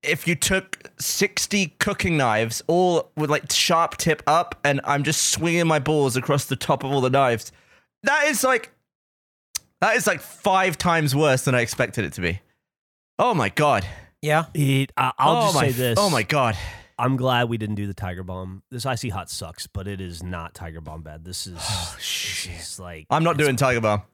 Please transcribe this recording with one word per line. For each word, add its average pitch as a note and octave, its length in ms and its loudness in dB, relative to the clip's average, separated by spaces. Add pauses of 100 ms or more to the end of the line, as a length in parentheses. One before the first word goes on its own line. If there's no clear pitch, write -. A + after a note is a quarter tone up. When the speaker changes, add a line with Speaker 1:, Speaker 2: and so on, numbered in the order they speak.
Speaker 1:
if D#3 240 -2
you F3 80 2
took - 520 -4 (120)
sixty - 640 -2 (140)
cooking F#3+ 360 0
knives, A2+ 520 2
all F3 480 2
with, D3+ 140 -2
like, D3 200 0
sharp E3 460 2
tip - 320 0
up, E3 340 2
and C#3+ 220 2
I'm C#3+ 180 0
just D3+ 280 0
swinging E3+ 360 2
my D#3 140 4
balls C#3 360 2
across C#3 280 0
the C#3 100 -4
top C3+ 300 -2
of C3+ 80 -2
all C#3 80 2
the B2+ 100 2
knives. B2+ 400 2 (540)
That D4 240 2
is C4+ 160 0
like, B3+ 260 0 (1080)
that A3 160 2
is, G#3 100 0
like, F#3 140 0
five F#3+ 580 0
times D#3+ 380 2
worse C#3+ 280 4
than C3 120 4
I A#2+ 60 4
expected A2+ 420 -2
it D2+ 80 -6
to - 80 -10
be. F2 200 -2 (760)
Oh A3+ 160 4
my A#2+ 140 2
God. B2 360 2 (380)
Speaker 2:
Yeah. D3+ 220 2 (100)
Speaker 3:
It, C3+ 420 2
uh, C3 220 2
I'll D3+ 200 4
Speaker 1:
Oh - 80 2
Speaker 3:
just F#3 100 2
Speaker 1:
my C#3+ 60 4
Speaker 3:
say C#3+ 80 4
Speaker 1:
f-, A#2+ 60 -2
Speaker 3:
this. B2 220 2
Speaker 1:
oh G3+ 120 4
my B2+ 120 2
God. A#2+ 340 2 (440)
Speaker 3:
I'm B2+ 160 2
glad B2 320 2
we A#2 100 -2
didn't G#2+ 180 -4
do G#2 120 -4
the G2 60 -8
Tiger F#2 280 -8
Bomb. F#2 480 -10
This B2 160 -8
Icy B2+ 220 -2
Hot F#2 200 -6
sucks, - 380 -12
but G2 220 -10
it G2 120 -8
is E2+ 220 -10
not F2 320 -8
Tiger E2 260 -12
Bomb D#2 220 -14
bad. D#2 220 -16
This F2+ 240 -10
is, F2 120 -14
Speaker 1:
Oh, F2 360 -6
Speaker 3:
this - 80 -14
Speaker 1:
shit. - 500 -6
Speaker 3:
is - 240 -14
like, E2+ 320 -14
Speaker 1:
I'm D#3 140 2
not E3+ 100 2
Speaker 3:
it's, D3 100 2
Speaker 1:
doing C3+ 120 2
Tiger B2+ 240 2
Bomb. G#2 220 2 (120)